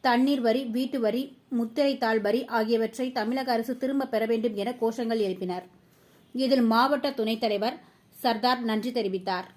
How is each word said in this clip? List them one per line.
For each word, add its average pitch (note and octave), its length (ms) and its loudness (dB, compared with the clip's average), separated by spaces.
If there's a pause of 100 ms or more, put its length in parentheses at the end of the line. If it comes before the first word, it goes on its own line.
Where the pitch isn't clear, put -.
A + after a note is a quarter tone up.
தண்ணீர் B3+ 400 2
வரி, A#3+ 240 2
வீட்டு B3+ 340 -2
வரி, A#3 380 -2 (120)
முத்திரைத்தாள் A#3 720 0
வரி A3+ 240 0
ஆகியவற்றை A3+ 640 0
தமிழக B3+ 400 -2
அரசு A#3 260 -2
திரும்ப C4+ 300 -2
பெற A3+ 180 0
வேண்டும் A3+ 300 0
என G3+ 160 -2
கோஷங்கள் A3+ 500 -2
எழுப்பினர். F3+ 420 -4 (680)
இதில் C4 280 2
மாவட்ட B3+ 500 4
துணைத் A3 280 -2
தலைவர் G#3+ 400 0 (300)
சர்தார் B3 520 0
நன்றி A3+ 300 -2
தெரிவித்தார். F#3+ 520 -2 (140)